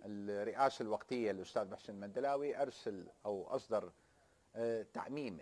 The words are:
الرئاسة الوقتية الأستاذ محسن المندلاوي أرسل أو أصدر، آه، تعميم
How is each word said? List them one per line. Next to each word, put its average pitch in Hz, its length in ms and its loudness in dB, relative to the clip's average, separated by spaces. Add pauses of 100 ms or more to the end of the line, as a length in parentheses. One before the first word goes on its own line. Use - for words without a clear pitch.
الرئاسة 104 760 2
الوقتية 110 480 2
الأستاذ 98 380 0
محسن 104 240 -10
المندلاوي 135 680 0
أرسل 107 460 -2 (180)
أو 98 220 0
أصدر، 107 440 0 (640)
آه، 113 380 2
تعميم 131 480 -4